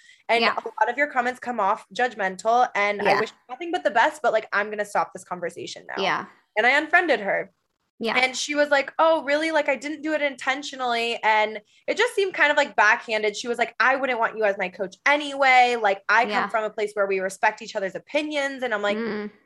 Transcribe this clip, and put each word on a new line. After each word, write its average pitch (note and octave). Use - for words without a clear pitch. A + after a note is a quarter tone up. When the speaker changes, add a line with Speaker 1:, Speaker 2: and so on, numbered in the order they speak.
Speaker 1:
And A3+
Speaker 2:
Yeah. A3
Speaker 1:
a -
lot A3
of A#3+
your D4
comments B3
come A#3+
off G3+
judgmental, A3
and G3+
I G3
Speaker 2:
Yeah. -
Speaker 1:
wish A3
you -
nothing E4+
but F4
the C#4+
best, D4
but, A3+
like, A3
I'm G#3
gonna G#3
stop F#3+
this F#3
conversation F3+
now." -
Speaker 2:
Yeah. E3
Speaker 1:
And A3
I B3
unfriended D4+
her. F3+
Speaker 2:
Yeah. A3+
Speaker 1:
And B3+
she D4
was D4
like, C#4
"Oh, D#4+
really? D4+
Like, D4
I C4+
didn't C#4+
do D#4
it D4
intentionally." C4
And G#3+
it D4
just A#4+
seemed G4
kind D4
of, D4
like, C#4+
backhanded. G#3+
She -
was A#3
like, A#3
"I B3
wouldn't B3+
want A3+
you A3
as G3+
my F#3
coach F#3
anyway. C4+
Like, G3
I G#3+
come G3+
Speaker 2:
Yeah. G3
Speaker 1:
from A3
a G#3
place G#3
where G3+
we G3
respect G#3+
each G#3+
other's F#3+
opinions." C#4
And A#3
I'm G#3
like, G#3
Speaker 2:
Mm. G#3+